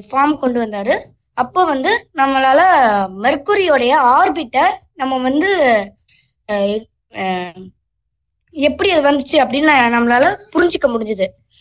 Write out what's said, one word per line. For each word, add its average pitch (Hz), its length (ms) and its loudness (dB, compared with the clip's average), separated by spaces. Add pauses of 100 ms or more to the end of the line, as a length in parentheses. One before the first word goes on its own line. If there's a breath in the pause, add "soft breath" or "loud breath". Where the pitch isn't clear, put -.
(120)
ஃபார்ம் 285 280 0
கொண்டு 240 260 -2
வந்தாரு. 214 480 -4 (200)
அப்போ 294 320 0
வந்து 320 480 -2
நம்மளால 269 460 2 (640)
மெர்க்குரியோடைய 285 720 0 (140)
ஆர்பிட்டை 285 580 0 (280)
நம்ம 262 240 -4
வந்து, 277 320 0 (960 soft breath)
அஹ், 208 380 -4 (240)
அஹ், 185 540 -8 (880)
எப்படி 302 400 0
அது 320 200 2
வந்துச்சு 285 240 0
அப்படின்னு 294 380 2 (180)
நம்மளால 240 340 2 (260)
புரிஞ்சுக்க 339 360 0
முடிஞ்சுது. 214 400 -4 (340 loud breath)